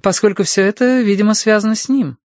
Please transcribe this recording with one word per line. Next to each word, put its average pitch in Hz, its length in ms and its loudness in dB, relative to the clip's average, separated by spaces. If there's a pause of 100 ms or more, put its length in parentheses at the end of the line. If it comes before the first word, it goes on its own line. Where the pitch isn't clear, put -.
поскольку 196 440 0
всё 196 180 -2
это, 247 400 0
видимо, 208 320 2
связано 214 400 0
с - 140 -8
ним. 233 360 -2